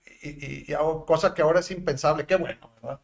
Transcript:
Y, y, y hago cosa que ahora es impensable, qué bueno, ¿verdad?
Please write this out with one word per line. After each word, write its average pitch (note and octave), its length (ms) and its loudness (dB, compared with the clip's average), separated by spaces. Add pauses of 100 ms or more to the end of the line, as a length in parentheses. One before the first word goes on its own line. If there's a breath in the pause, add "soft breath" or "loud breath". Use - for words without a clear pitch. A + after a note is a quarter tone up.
(220)
Y, D3+ 60 -12
y, C#3+ 400 -12
y D3 60 -6
hago D#3 300 0
cosa E3 300 2
que E3+ 80 0
ahora E3 180 6
es E3+ 120 -2
impensable, D3+ 540 0
qué F#3+ 100 4
bueno, - 340 -8 (100)
¿verdad? C3+ 240 -10